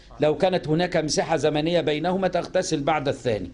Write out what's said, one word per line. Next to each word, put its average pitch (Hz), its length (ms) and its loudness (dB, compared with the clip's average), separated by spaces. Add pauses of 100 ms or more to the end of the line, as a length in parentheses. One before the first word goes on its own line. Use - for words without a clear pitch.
(200)
لو 147 160 2
كانت 180 320 0
هناك 175 280 0
مساحة 160 400 0
زمنية 151 440 2
بينهما 170 480 0
تغتسل 175 520 0
بعد 147 280 0
الثاني. 110 460 -2